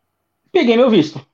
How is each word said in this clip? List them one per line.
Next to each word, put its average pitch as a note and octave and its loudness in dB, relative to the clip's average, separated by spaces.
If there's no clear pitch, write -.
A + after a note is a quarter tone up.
Peguei A#3+ 0
meu B3+ 2
visto. F3+ -2